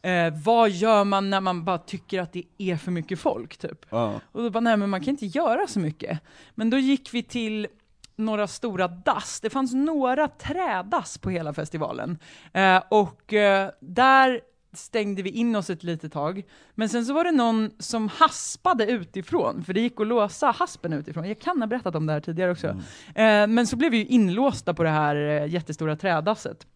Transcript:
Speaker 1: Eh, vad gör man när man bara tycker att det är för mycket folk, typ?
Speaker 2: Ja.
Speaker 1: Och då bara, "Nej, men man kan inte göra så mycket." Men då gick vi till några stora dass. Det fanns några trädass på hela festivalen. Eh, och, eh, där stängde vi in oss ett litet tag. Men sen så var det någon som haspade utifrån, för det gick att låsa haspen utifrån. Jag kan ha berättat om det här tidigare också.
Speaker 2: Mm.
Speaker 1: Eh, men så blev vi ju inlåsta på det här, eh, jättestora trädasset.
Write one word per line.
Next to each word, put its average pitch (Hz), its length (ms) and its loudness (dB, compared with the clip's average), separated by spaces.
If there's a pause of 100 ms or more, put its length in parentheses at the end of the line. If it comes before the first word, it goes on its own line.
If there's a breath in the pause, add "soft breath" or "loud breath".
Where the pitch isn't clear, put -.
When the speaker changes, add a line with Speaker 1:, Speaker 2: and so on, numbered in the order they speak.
Speaker 1:
Eh, 170 320 0 (100)
vad 226 260 6
gör 202 340 4
man 196 260 0
när 190 100 2
man 185 240 -2
bara 175 140 -2
tycker - 420 -8
att 170 120 -8
det 180 100 -8 (160)
är 185 180 -2
för 170 140 -6
mycket 170 300 -4
folk, - 360 -4
typ? - 340 -14
Speaker 2:
Ja. 107 300 -2 (120)
Speaker 1:
Och 226 100 -6
då 233 80 -2
bara, 226 100 -2
"Nej, 226 160 2
men 202 140 0
man 185 100 -2
kan 165 100 -4
inte 277 160 -4
göra 277 400 0
så - 140 -4
mycket." 156 400 -4 (340 soft breath)
Men 220 160 0
då 262 80 2
gick 269 360 0
vi 240 80 -2
till 214 440 -4 (500)
några 214 300 -2
stora 190 420 -4
dass. 180 520 -4
Det 220 100 -4
fanns 262 240 -2
några 277 540 0
trädass 277 880 -4
på 190 120 -6
hela 165 220 -4
festivalen. 156 680 -6 (340 loud breath)
Eh, 185 380 4
och, 208 420 2
eh, 196 380 4 (100)
där 262 600 6 (340)
stängde 202 480 -4
vi 185 80 -4
in 226 260 0
oss 196 140 -2
ett 165 120 -6
litet 165 300 -6
tag. 165 300 -4 (320 soft breath)
Men 220 140 -2
sen 233 180 -2
så 269 60 -4
var 320 120 2
det 349 80 2
någon 226 460 2
som 220 300 -4
haspade - 800 0
utifrån, 196 760 -2
för 180 100 -6
det 214 60 2
gick 240 200 -2
att 214 60 0
låsa 233 440 0
haspen 233 420 -4
utifrån. 156 360 -8
Jag 214 120 -8
kan 330 220 -2
ha 220 40 -2
berättat 208 280 -4
om 156 120 -2
det 156 60 -2
här 147 80 -2
tidigare 170 300 -2
också. - 260 -4 (380 loud breath)
Speaker 2:
Mm. 214 360 4
Speaker 1:
Eh, 226 40 2
men 233 120 4
så 240 100 -4
blev 294 140 2
vi 233 60 2
ju 214 100 2
inlåsta 214 680 2
på 165 80 -2
det 160 80 2
här, 151 260 2
eh, 147 360 0
jättestora 156 440 -4
trädasset. 180 800 -2